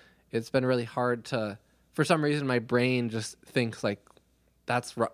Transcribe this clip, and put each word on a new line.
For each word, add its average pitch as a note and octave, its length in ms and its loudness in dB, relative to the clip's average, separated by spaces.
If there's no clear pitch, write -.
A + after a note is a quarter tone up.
it's A#2 180 -4
been C3 160 0
really B2+ 200 0
hard A#2+ 400 -2
to, G#2+ 340 -4
for D#3 100 0
some D#3 200 2
reason, D3 240 0
my B2+ 120 2
brain B2 500 2
just A2 320 -6
thinks, A2+ 420 -2
like, G#2 160 -2
"That's - 320 -2
ro-, A#2 160 2